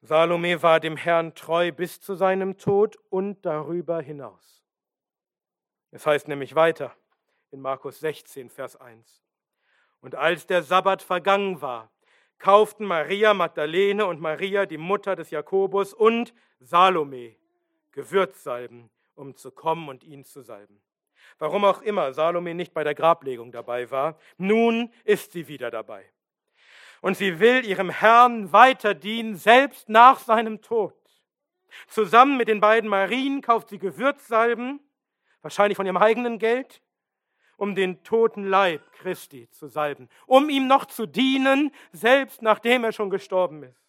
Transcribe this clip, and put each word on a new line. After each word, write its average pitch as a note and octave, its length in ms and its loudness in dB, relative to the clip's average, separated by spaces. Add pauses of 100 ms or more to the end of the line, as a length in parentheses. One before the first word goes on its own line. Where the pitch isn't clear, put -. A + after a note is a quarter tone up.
Salome E3+ 600 0
war D#3+ 160 4
dem D#3+ 160 -6
Herrn E3 400 -2
treu E3+ 360 -4
bis E3+ 280 -10
zu G3 160 -10
seinem F#3+ 420 -2
Tod G#3 400 0 (120)
und F#3+ 360 -8
darüber E3 560 -6
hinaus. C3 640 -20 (1300)
Es - 140 -16
heißt D3 220 -2
nämlich C#3 280 -10
weiter D#3+ 400 0 (560)
in C3+ 100 -20
Markus C3+ 380 -10
sechzehn, C#3+ 500 -12
Vers - 260 -16
eins: A#2 480 -20 (760)
"Und B2+ 140 -16
als D#3+ 320 -2
der F3+ 160 0
Sabbat F#3 380 0
vergangen F#3+ 600 -2
war, A#2+ 300 -12 (460)
kauften G#3 480 4
Maria F#3+ 480 0
Magdalene F#3 720 -2
und E3 160 -6
Maria, F#3+ 440 -4
die D#3 120 -14
Mutter F#3 400 -4
des E3+ 140 -14
Jakobus, F#3+ 600 -4
und A#3 400 0 (260)
Salome C#3+ 760 0 (560)
Gewürzsalben, B2 1000 -6 (260)
um C#3 200 -18
zu - 160 -20
kommen E3 380 -6
und C3 140 -18
ihn C#3+ 200 -20
zu - 180 -20
salben." G#2 400 -20 (580)
Warum F3+ 260 -2
auch F#3+ 160 2
immer F3+ 320 -4
Salome E3+ 400 -4
nicht E3+ 200 -10
bei D#3 120 -6
der D3 100 -4
Grablegung C3 560 -2
dabei A#2+ 400 -10
war, C#3+ 260 -4 (200)
nun A3+ 560 0 (100)
ist - 300 -2
sie E3 140 -12
wieder B2+ 240 -12
dabei. G#2+ 380 -14 (920)
Und F3 140 -2
sie F#3 240 -4
will A#3+ 260 4
ihrem F#3 240 -4
Herrn A3+ 640 4
weiter A3+ 420 6
dienen, G#3+ 440 -8
selbst B3 500 4
nach A#3 320 8
seinem A3 420 -2
Tod. A3 320 -4 (960)
Zusammen A3+ 480 4
mit A#3 140 -2
den G#3+ 100 0
beiden G#3+ 300 2
Marien B3 520 -2
kauft - 280 0
sie G3+ 100 -14
Gewürzsalben, A#3+ 1040 -4 (600)
wahrscheinlich G3+ 360 0
von G3 80 -4
ihrem F#3 100 -4
eigenen A3+ 440 2
Geld, A#3 420 -6 (720)
um G3+ 180 -8
den F#3 300 -4
toten A3 420 0
Leib F#3+ 460 -2
Christi - 580 -14
zu - 180 -20
salben, C#3+ 420 -8 (160)
um C#4 240 4
ihm C4+ 180 -2
noch C4+ 160 2
zu - 220 -8
dienen, C4 680 0 (200)
selbst B3+ 480 0
nachdem A#3 420 2
er G#3+ 80 -2
schon G#3 180 -6
gestorben E3+ 540 -4
ist. B2+ 260 -20